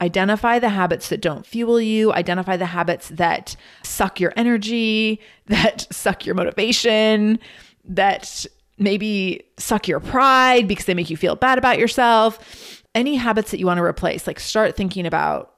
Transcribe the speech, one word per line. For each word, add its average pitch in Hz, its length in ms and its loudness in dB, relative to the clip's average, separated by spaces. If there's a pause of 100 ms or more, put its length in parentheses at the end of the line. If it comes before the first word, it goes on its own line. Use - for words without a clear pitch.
Identify 208 560 0
the 233 120 2
habits 180 400 -2
that 175 120 -4
don't 156 240 -4
fuel 233 340 0
you. 220 340 2
Identify 180 440 -2
the 180 80 -2
habits 170 440 -4
that 165 460 -2 (280)
suck - 360 -4
your 175 160 0
energy, 220 840 0 (140)
<laughs> - 140 -20
that 208 440 0
suck - 340 -4
your 156 80 -2
motivation, 214 1040 2 (460)
that - 640 -2 (340)
maybe 202 640 -2 (140)
suck - 320 -4
your 151 100 -2
pride 254 680 4
because 175 200 -2
they 185 80 0
make 170 160 -2
you 160 80 -6
feel - 180 0
bad 254 220 2
about 247 200 2
yourself. 226 1040 0 (140)
Any 269 200 0
habits 226 360 -2
that 196 80 -6
you 185 60 -2
want 175 120 2
to 170 60 0
replace, - 420 -2
like, - 140 -8
start - 380 -2
thinking 180 280 -4
about 151 520 -2